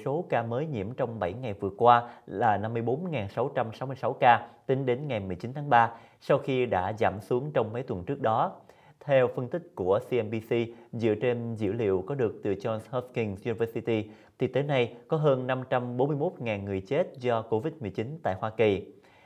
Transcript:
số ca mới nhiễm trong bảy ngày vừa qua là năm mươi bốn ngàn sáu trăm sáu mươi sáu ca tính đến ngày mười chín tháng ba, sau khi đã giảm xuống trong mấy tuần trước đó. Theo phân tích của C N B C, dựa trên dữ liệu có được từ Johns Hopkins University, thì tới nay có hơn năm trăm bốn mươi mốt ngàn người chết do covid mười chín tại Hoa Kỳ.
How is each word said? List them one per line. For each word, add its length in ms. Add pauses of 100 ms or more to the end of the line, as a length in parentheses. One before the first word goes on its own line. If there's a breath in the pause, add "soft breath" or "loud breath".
số 240
ca 140
mới 240
nhiễm 260
trong 260
bảy 140
ngày 200
vừa 240
qua 320 (160 loud breath)
là 320
năm 160
mươi 80
bốn 300
ngàn 180
sáu 260
trăm 180
sáu 140
mươi 80
sáu 180
ca 340 (180 loud breath)
tính 200
đến 220
ngày 120
mười 160
chín 180
tháng 160
ba, 220 (300 loud breath)
sau 160
khi 280
đã 280
giảm 280
xuống 320
trong 200
mấy 100
tuần 200
trước 180
đó. 300 (480 loud breath)
Theo 280
phân 200
tích 280
của 240 (100)
C 40
N 180
B 40 (140)
C, 20 (420 loud breath)
dựa 280
trên 340
dữ 180
liệu 340
có 80
được 280
từ 100
Johns 260 (100)
Hopkins 580
University, 640 (300 loud breath)
thì 80
tới 160
nay 320 (120 loud breath)
có 100
hơn 300
năm 220
trăm 280
bốn 100
mươi 100
mốt 220
ngàn 260
người 160
chết 380
do 220
covid 380
mười 120
chín 320
tại 160
Hoa 100
Kỳ. 360 (400 loud breath)